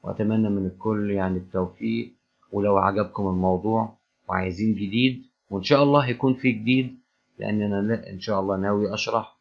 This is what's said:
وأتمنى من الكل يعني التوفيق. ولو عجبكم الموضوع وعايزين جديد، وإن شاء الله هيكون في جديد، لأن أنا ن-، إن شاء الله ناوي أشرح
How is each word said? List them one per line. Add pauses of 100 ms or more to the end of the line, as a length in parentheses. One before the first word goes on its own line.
وأتمنى
من
الكل
يعني
التوفيق. (380)
ولو
عجبكم
الموضوع (300)
وعايزين
جديد، (240)
وإن
شاء
الله
هيكون
في
جديد، (400)
لأن
أنا
ن-،
إن
شاء
الله
ناوي
أشرح